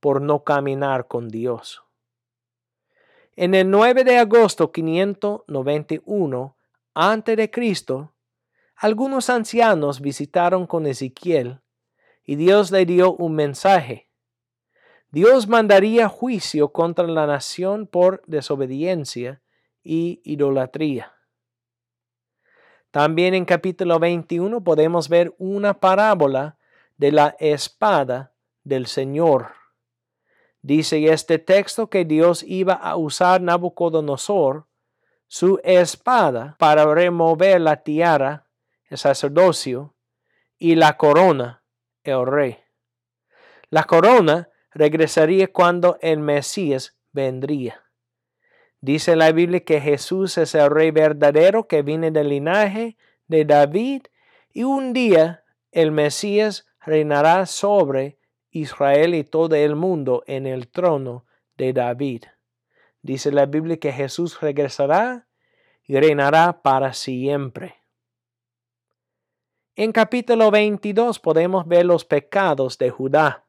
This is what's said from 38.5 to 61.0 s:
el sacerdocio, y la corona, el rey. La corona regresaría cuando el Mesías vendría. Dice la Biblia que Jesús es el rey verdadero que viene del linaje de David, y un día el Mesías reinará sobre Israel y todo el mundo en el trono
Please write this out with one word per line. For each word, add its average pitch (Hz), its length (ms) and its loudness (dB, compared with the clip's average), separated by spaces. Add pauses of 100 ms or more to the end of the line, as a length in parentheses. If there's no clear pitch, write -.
el - 80 -14
sacerdocio, 143 960 0 (640)
y 165 160 2
la 156 240 6
corona, 147 640 2 (400)
el 131 220 -2
rey. 135 320 -2 (1120)
La 156 140 0
corona 175 640 4 (200)
regresaría 160 800 2
cuando 175 520 2
el 160 160 -2
Mesías 147 800 -4 (140)
vendría. 131 680 -6 (1000)
Dice 151 360 0
la 160 160 4
Biblia 170 280 0
que 151 200 -2
Jesús 156 580 -4
es 160 160 -2
el 147 140 4
rey 156 220 2
verdadero 156 800 2
que 156 140 0
viene 160 280 -4
del 151 180 0
linaje 196 680 -4 (320)
de 156 160 0
David, 156 580 2 (500)
y 233 120 -6
un 269 280 -4
día 180 520 2 (260)
el 160 220 0
Mesías 202 760 -2 (180)
reinará 156 640 2
sobre 143 720 -2 (320)
Israel 151 640 0
y 156 100 -2
todo 160 300 0
el 147 220 0
mundo 151 500 -4
en 135 200 -8
el 127 220 -8
trono 135 560 -4 (320)